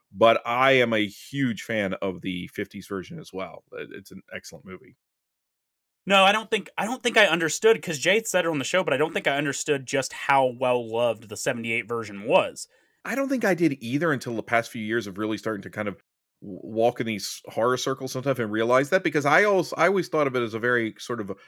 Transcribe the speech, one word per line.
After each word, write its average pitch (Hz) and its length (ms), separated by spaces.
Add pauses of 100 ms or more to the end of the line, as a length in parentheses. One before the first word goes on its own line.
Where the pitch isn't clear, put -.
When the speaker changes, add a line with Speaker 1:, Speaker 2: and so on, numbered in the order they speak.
(140)
Speaker 1:
But 113 320
I 127 260
am 123 200
a 107 140
huge 123 560
fan 101 320
of 90 260
the 90 280
fifties - 380
version 87 320
as - 140
well. 92 400
It, - 200
it's - 180
an 95 120 (120)
excellent 82 320
movie. 92 300 (1080)
Speaker 2:
No, 196 200
I 196 80
don't 220 180
think, 208 260
I 196 80
don't 247 180
think 233 140
I 214 100
understood, 170 540
'cause 160 180
Jay 165 180
had 220 100
said 180 180
it 165 40
on 156 100
the - 60
show, 185 180
but 156 100
I 131 40
don't 160 180
think 147 140
I 139 80
understood 139 500
just 135 260
how 139 340 (120)
well 123 320
loved 113 380
the 101 80
seventy-eight 117 520
version 104 360
was. 120 440 (360)
Speaker 1:
I 254 120
don't 269 120
think 254 160
I 190 100
did 160 260
either 147 320
until 120 240
the 104 80
past 117 260
few 117 140
years 110 240
of 95 100
really 107 200
starting 104 240
to 92 80
kind 104 180
of 92 80 (440)
w-, 95 220
walk 113 380
in 120 60
these 107 400
horror 123 300
circles 131 360
sometimes 131 260
and 107 140
realize 123 380
that, 185 120
because 147 240
I 156 180
also, 190 320
I 160 120
always 190 200
thought 151 200
of 127 80
it 120 60
as 110 120
a 110 60
very 117 380
sort 117 220
of 98 120 (140)